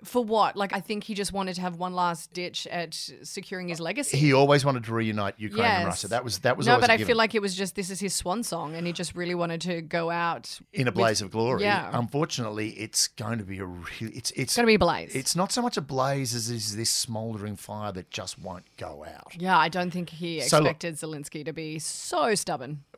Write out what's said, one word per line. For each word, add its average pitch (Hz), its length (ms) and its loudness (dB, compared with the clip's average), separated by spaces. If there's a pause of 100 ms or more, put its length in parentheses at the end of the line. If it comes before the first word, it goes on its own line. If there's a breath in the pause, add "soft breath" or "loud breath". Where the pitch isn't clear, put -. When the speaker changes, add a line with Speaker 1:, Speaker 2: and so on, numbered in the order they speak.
Speaker 1:
for 247 180 0
what? 208 320 4
Like, 196 160 0
I 196 80 0
think 208 240 -6
he 220 100 -8
just 190 200 -4
wanted 190 220 -2
to 180 60 -6
have 180 140 -4
one 180 180 -4
last 175 380 0
ditch - 360 -6
at 165 260 -6
securing 180 720 -8
his 165 140 -4
legacy. 208 360 -2
Speaker 2:
He 147 140 8
always 139 320 8
wanted 131 220 0
to 110 80 -4
reunite 107 440 0
Ukraine 110 280 0
and 214 140 4
Speaker 1:
Yes. - 60 0
Speaker 2:
Russia. 92 220 -2
That 117 160 0
was, 120 160 -4
that 180 160 4
was - 120 -2
Speaker 1:
No, 240 80 8
Speaker 2:
always 247 80 6
Speaker 1:
but 240 60 8
Speaker 2:
a 226 40 8
Speaker 1:
I 226 40 6
Speaker 2:
given. 214 100 0
Speaker 1:
feel 226 100 6
like 226 180 4
it 214 60 2
was 196 140 -2
just, 190 200 -4
this 190 140 -4
is 190 100 -8
his 196 140 -2
swan 190 280 -2
song, 160 340 -4
and 170 120 -2
he 175 60 -2
just 170 220 -6
really 175 200 -2
wanted 170 260 -2
to 170 200 -2
go 165 280 -2
out 170 520 -4 (100)
Speaker 2:
In 131 160 2
a 117 40 2
Speaker 1:
with - 40 0
Speaker 2:
blaze 113 260 4
of 95 100 -6
glory. 123 320 2
Speaker 1:
Yeah. 190 280 2
Speaker 2:
Unfortunately, 117 800 -2
it's - 400 -2
going 113 300 -4
to 104 40 -6
be 95 160 -8
a 98 60 -6
real, 90 200 -10 (160)
it's, 113 300 -8
it's - 0 -
Speaker 1:
It's - 240 -2
gonna 240 120 4
be 220 80 8
a 196 40 6
blaze. 147 340 2
Speaker 2:
It's - 220 -2
not 185 160 0
so 247 100 0
much 240 140 0
a 202 60 0
blaze 135 520 0
as 113 160 -2
is 107 280 -4
this 110 120 0
smouldering 107 680 -4
fire 107 340 -8
that 90 200 -10
just - 280 -10
won't 90 260 -12 (120)
go 76 280 -10
out. 76 320 -18
Speaker 1:
Yeah, 180 200 4
I 160 100 6
don't 180 240 -2
think 175 180 -6
he 165 300 -6
Speaker 2:
So - 200 6
look 180 80 6
Speaker 1:
expected 170 280 -2
Zelensky 151 480 -10
to 165 80 -6
be 156 280 -8
so 262 560 0
stubborn. 143 480 -4 (140)